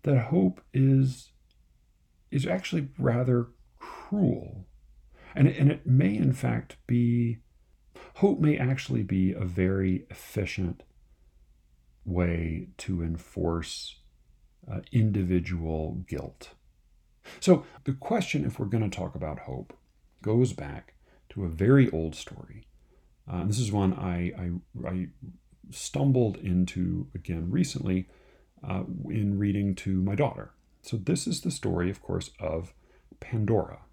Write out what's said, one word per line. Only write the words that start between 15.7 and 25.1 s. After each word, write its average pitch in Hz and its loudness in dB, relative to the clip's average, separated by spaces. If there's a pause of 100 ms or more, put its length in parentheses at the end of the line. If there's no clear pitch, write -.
guilt. - -10 (880)
So - 6 (180)
the 135 -2
question, - -2
if 117 -6
we're 113 -2
gonna 104 0
talk 90 -6
about 76 -6
hope, - -10 (480)
goes 117 2
back - -12 (340)
to 98 -6
a 85 -4
very 117 6
old 80 -2
story. - -16 (680)
Uh, 87 -4
this 104 0
is 110 -2
one 98 2
I, 87 -2
I, 87 -8
I 92 -4 (640)